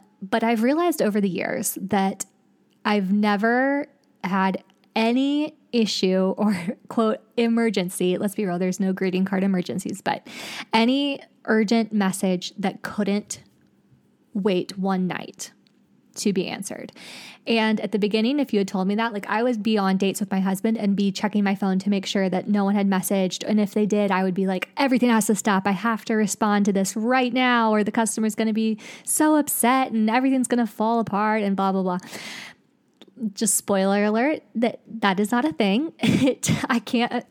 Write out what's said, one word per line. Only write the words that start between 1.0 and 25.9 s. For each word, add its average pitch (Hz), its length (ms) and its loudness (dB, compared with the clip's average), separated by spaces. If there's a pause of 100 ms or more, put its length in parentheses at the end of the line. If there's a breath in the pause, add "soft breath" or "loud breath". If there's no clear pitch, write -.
over 214 200 2
the 196 100 2
years - 500 -4
that 196 460 -2 (580)
I've 208 260 0
never 226 760 2 (360)
had 190 400 0 (320)
any 277 600 0 (180)
issue 190 640 2
or 208 200 0 (200)
<laughs> - 120 -20
quote 220 300 0 (180)
emergency. 208 840 0
Let's 202 160 -4
be 214 100 -4
real, 175 140 -2
there's 185 220 -2
no 190 120 0
greeting 185 320 0
card 190 200 0
emergencies, 190 580 -4
but - 240 -4 (460 loud breath)
any 269 480 2 (240)
urgent 220 480 2
message 190 640 -2
that 190 240 -6
couldn't 202 600 -4 (920)
wait 190 440 -2
one 185 280 0
night, - 460 -8 (680)
to 202 140 0
be 180 140 -2
answered. - 460 -12 (540 loud breath)
And 220 340 0
at 208 120 -6
the 214 60 0
beginning, 220 420 0
if 277 120 -4
you 202 80 2
had 190 80 0
told 185 200 -2
me 202 80 0
that, 226 160 -2
like, 196 140 -8
I 214 160 -2
would 240 200 -2
be 220 160 2
on 190 180 2
dates 190 240 -2
with 196 100 -6
my 190 100 0
husband 196 360 0
and 202 180 0
be 196 160 0
checking 208 320 -2
my 196 120 0
phone 190 240 0
to 202 120 -2
make 196 140 0
sure 190 240 0
that 185 180 -2
no 202 180 2
one 196 100 2
had 202 120 2
messaged. 185 640 0
And 214 100 2
if 208 140 0
they 214 140 2
did, 208 240 2
I 185 120 2
would 190 120 0
be 190 120 0
like, 185 300 -2
"Everything 247 320 2
has 226 180 4
to 220 80 2
stop. 196 320 0
I 202 40 2
have 214 360 -2